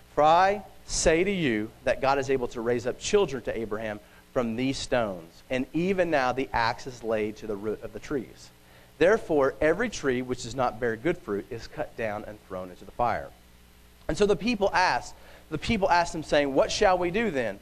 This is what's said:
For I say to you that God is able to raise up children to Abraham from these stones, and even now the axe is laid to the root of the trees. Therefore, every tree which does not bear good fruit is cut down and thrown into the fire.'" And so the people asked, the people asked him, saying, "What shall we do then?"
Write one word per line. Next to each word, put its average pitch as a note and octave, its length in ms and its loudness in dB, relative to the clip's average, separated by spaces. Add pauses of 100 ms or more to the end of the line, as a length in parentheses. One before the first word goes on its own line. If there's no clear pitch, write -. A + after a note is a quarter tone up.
(160)
For D3 80 4
I F#3 400 4 (240)
say E3 360 4
to G3 80 2
you A#2 380 0 (140)
that B2+ 180 0
God C3+ 160 2
is C3+ 140 -2
able B2+ 180 0
to B2 120 -8
raise A#2+ 260 -2
up A2+ 120 -4
children D3+ 440 0
to - 120 -4
Abraham G#2+ 440 -6 (340)
from A2+ 240 0
these C3 200 -2
stones, G2 720 -4
and C3 220 -2
even F3+ 380 0
now C3 240 2
the C3+ 180 -4
axe A#2 360 0
is A#2+ 160 -12
laid G#2+ 340 -2
to A2+ 100 -12
the G#2+ 80 -4
root G2+ 280 -6
of G#2+ 100 -12
the G#2+ 60 -12
trees. - 500 -8 (480)
Therefore, E3 640 4
every E3+ 280 2
tree B2+ 320 -2
which B2 220 -6
does A#2 120 -10
not B2 220 0
bear A#2 200 -2
good E3 200 -2
fruit G#2 320 -6
is A#2 180 -12
cut - 280 -8
down G#2+ 300 -6
and G#2 120 -14 (100)
thrown F#2 220 -8
into F2+ 140 -18
the G2 80 -16
fire.'" F#2+ 380 -2 (800)
And D#3 100 -2
so G#3 80 4
the G3+ 100 4
people G3+ 380 0
asked, E3 420 0 (340)
the D#3 80 -4
people G3 320 0
asked F3 240 2
him, E3 80 -6
saying, C#3+ 320 2
"What E3+ 160 4
shall F#3+ 280 4
we F3+ 140 0
do G#3+ 200 0
then?" A2+ 300 -4